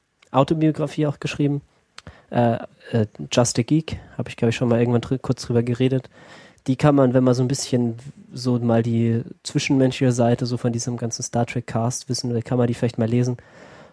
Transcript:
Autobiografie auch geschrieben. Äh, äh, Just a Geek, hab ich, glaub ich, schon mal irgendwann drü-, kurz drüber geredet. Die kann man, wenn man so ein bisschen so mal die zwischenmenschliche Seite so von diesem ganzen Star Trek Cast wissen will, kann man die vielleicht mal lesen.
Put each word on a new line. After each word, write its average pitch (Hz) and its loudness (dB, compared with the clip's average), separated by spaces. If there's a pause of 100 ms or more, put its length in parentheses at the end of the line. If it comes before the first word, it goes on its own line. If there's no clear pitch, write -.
(320)
Autobiografie 151 0
auch 143 -4
geschrieben. 143 -2 (680)
Äh, 117 2 (360)
äh, 107 2 (240)
Just - 2
a 123 2
Geek, - -2 (180)
hab 127 -8
ich, - -14
glaub 117 0
ich, 113 0
schon 123 -2
mal 117 2
irgendwann 120 2
drü-, 131 -4
kurz - -4
drüber 120 0
geredet. 127 0 (580)
Die 131 2
kann 147 4
man, 131 6
wenn 131 4
man 127 6
so 127 0
ein 127 0
bisschen 120 -2 (360)
so 123 -2
mal 117 2
die 113 0 (200)
zwischenmenschliche 131 2
Seite 120 2
so 120 -4
von 120 -2
diesem 117 -4
ganzen 117 -8
Star 120 -2
Trek - -6
Cast 117 -4
wissen 120 -4
will, 113 -2
kann 127 -2
man 120 2
die 120 -2
vielleicht - -2
mal 113 2
lesen. 123 0 (560)